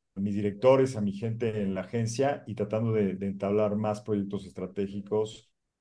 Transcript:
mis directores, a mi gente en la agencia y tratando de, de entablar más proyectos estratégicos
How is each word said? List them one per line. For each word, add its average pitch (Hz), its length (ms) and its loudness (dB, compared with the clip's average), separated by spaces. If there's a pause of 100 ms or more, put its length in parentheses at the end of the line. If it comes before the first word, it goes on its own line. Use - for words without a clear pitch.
(160)
mis 101 200 -2
directores, 127 640 4
a 107 40 -2
mi 98 120 0
gente 113 480 -2
en 95 120 -2
la 92 80 -2
agencia 117 680 0
y 107 80 -8
tratando 110 360 0
de, 101 240 2
de 98 120 -4
entablar 101 500 0
más 107 240 -2
proyectos 98 440 -2
estratégicos 98 1040 -4 (320)